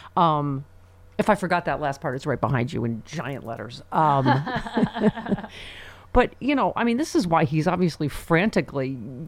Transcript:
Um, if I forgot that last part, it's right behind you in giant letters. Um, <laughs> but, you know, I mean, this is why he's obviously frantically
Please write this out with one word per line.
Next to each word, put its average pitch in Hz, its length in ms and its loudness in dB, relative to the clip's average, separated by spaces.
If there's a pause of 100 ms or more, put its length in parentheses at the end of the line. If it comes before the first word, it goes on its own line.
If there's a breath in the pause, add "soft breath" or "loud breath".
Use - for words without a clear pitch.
(160 loud breath)
Um, 147 480 2 (540)
if 208 120 2
I 208 60 6
forgot 175 300 0
that 143 140 -2
last 139 200 -4
part, 131 160 -4
it's 139 100 -6
right 123 140 0
behind 120 320 0
you 117 120 -2
in 117 220 -4
giant 135 400 -8
letters. 113 340 -10 (100)
Um, 143 360 4
<laughs> 226 1900 -2
but, 247 280 4
you 269 140 0
know, 220 220 2
I 226 80 0
mean, 233 120 2
this 311 180 -4
is 262 120 2
why 165 180 4
he's 151 220 2
obviously 170 420 0
frantically 139 880 0 (300)